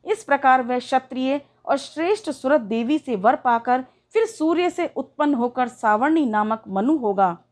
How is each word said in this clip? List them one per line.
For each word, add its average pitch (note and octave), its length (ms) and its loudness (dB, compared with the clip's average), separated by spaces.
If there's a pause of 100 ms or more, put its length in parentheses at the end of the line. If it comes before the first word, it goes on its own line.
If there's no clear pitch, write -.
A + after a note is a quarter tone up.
इस G#4 200 -6
प्रकार C4+ 380 2
वह B3 160 -2
क्षत्रिय C4 600 -2 (260)
और C#4 100 0
श्रेष्ठ E4 540 -4
सुरत C4+ 300 0
देवी A#3 380 -2
से B3 180 -4
वर A3 200 2
पाकर B3 480 0 (280)
फिर A4 140 2
सूर्य E4+ 440 0
से F4 260 -4
उत्पन्न C#4+ 380 -2
होकर B3 340 -2
सावर्णी C#4 580 2
नामक G#3+ 420 -2
मनु G#3+ 280 0
होगा। G3 420 0 (140)